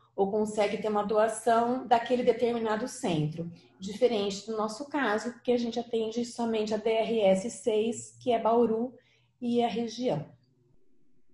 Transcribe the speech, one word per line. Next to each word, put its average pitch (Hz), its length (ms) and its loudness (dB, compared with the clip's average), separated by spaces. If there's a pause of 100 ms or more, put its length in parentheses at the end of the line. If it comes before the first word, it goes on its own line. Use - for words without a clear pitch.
(160)
ou 196 140 0
consegue 214 480 0
ter 214 100 -4
uma 208 160 0
doação 226 840 2
daquele 247 340 2
determinado 233 680 0
centro. 165 640 -2 (280)
Diferente 202 680 0
do 220 100 -6
nosso 220 320 -4
caso, 240 460 -2 (100)
que 247 80 0
a 240 60 4
gente 240 220 -2
atende 226 440 -2
somente 226 480 -2
a 220 60 0
D 214 100 -2
R 220 340 2
S 190 280 4
seis, 226 720 -2
que 247 100 -2
é 226 80 2
Bauru 226 540 2 (480)
e 240 220 2
a 233 40 2
região. 226 560 -2 (1120)